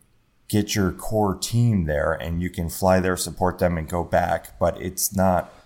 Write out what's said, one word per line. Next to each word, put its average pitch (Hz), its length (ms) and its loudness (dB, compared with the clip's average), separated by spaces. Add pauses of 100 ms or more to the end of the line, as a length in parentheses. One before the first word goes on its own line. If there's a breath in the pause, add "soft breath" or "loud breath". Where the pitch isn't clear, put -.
(460)
get 107 300 0
your 98 160 2
core 104 420 0
team 113 520 2
there, 76 260 0
and 82 300 -4
you 90 80 -2
can 85 180 -4
fly 92 320 4
there, 90 160 2
support 87 420 -2
them, 87 200 2
and 78 100 -8
go 87 160 -2
back. 85 560 -2
But - 200 0
it's - 360 -4
not, 92 340 2 (160)